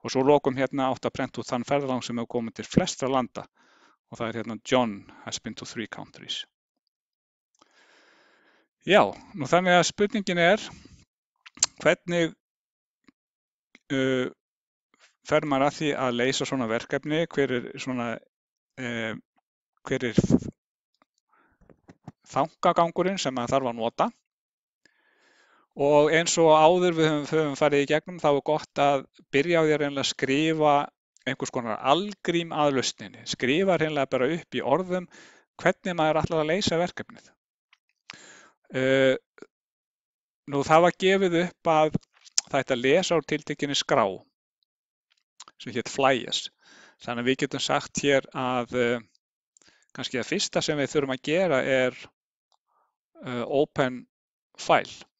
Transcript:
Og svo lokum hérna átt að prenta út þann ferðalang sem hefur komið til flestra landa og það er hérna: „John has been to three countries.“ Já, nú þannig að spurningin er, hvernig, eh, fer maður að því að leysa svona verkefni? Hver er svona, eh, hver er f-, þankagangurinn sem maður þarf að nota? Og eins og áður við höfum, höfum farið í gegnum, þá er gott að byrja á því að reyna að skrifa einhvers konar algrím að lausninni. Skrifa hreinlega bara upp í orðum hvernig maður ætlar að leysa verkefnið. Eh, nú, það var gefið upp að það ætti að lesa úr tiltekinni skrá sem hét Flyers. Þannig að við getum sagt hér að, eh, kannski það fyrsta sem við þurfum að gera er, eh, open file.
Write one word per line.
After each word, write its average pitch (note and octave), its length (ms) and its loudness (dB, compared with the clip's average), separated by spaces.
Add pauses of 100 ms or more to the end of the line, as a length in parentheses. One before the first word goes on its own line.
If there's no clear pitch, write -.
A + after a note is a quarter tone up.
Og A#2 80 -6
svo C3 120 0
lokum C#3 320 4
hérna C3+ 360 -2
átt - 160 -8
að - 60 -4
prenta B2+ 260 -8
út A2+ 80 -10
þann A#2+ 160 -4
ferðalang C3+ 400 -2
sem A#2+ 140 -8
hefur A#2 220 -6
komið A2+ 160 -8
til A2+ 100 -10
flestra - 420 -2
landa C3 400 -4 (640)
og A#2 60 -18
það A#2 100 -6
er A2+ 160 -8
hérna: A2 220 -10
„John A2+ 460 -2 (120)
has - 160 -10
been - 160 -12
to A#2 100 -14
three A2 220 -12
countries.“ - 580 -12 (2500)
Já, D#3+ 220 6 (260)
nú D3 140 -6
þannig F3+ 320 6
að D#3+ 80 4
spurningin G3+ 500 -2
er, F3 220 4 (1200)
hvernig, E3+ 560 0 (1500)
eh, C3 380 0 (960)
fer D3+ 220 2
maður C#3 220 2
að C#3+ 120 -2
því D3+ 160 0
að B2 200 -2
leysa C3 300 0
svona C3 220 -4
verkefni? D3 600 -4
Hver C#3 240 0
er A#2+ 280 -4
svona, A#2+ 400 -6 (580)
eh, A#2 380 -6 (680)
hver C3 180 -2
er A2+ 140 -4
f-, - 320 2 (1800)
þankagangurinn E3+ 920 0
sem C3 140 -4
maður A#2+ 160 -4
þarf C3+ 200 0
að A#2 60 -6
nota? A#2 360 -2 (1700)
Og D3 320 6
eins E3+ 260 2
og E3 140 6
áður F3 460 6
við D#3+ 100 4
höfum, D3 220 -2
höfum D3+ 260 0
farið C#3+ 280 4
í C3+ 40 -2
gegnum, D#3+ 320 -2
þá D3 160 2
er C3+ 80 0
gott - 400 -4
að C#3+ 220 2 (260)
byrja E3 300 2
á - 20 4
því D#3 100 4
að D3 60 0
reyna C#3+ 220 -4
að - 100 -2
skrifa D3 760 2 (340)
einhvers C3 280 -6
konar A#2 280 -6
algrím E3+ 720 0
að D3 240 2
lausninni. A2 480 -6
Skrifa E3 540 0
hreinlega D3+ 320 -2
bara B2+ 240 0
upp E3 220 -10
í A#2+ 100 -4
orðum F3+ 420 -2 (540)
hvernig F#3 340 -2
maður D#3 240 2
ætlar D#3 240 -2
að D3+ 80 -2
leysa F3 300 0
verkefnið. - 500 -8 (1400)
Eh, C3+ 420 2 (1400)
nú, C#3 160 -2
það D#3+ 140 8
var F3 180 2
gefið F#3+ 460 2
upp - 220 -8
að D#3 280 2 (540)
það C#3 100 0
ætti C3+ 160 -2
að A#2+ 80 -4
lesa E3+ 320 2
úr D3+ 140 -2
tiltekinni D3 460 -6
skrá B2+ 300 2 (1500)
sem B2 120 -12
hét A2 160 -6
Flyers. - 600 -2 (500)
Þannig A#2+ 240 -8
að B2+ 60 0
við C3+ 80 0
getum C#3 240 -6
sagt - 420 -4
hér C#3 320 2
að, B2+ 400 -4
eh, A#2+ 240 0 (920)
kannski B2+ 260 -8
það - 140 -6
fyrsta F3+ 280 -4
sem D3+ 160 -4
við C3+ 140 -4
þurfum C#3 240 -2
að - 80 -16
gera D#3 400 0
er, C3 320 0 (1300)
eh, A#2+ 240 -6
open C#3 600 -2 (500)
file. - 480 0 (140)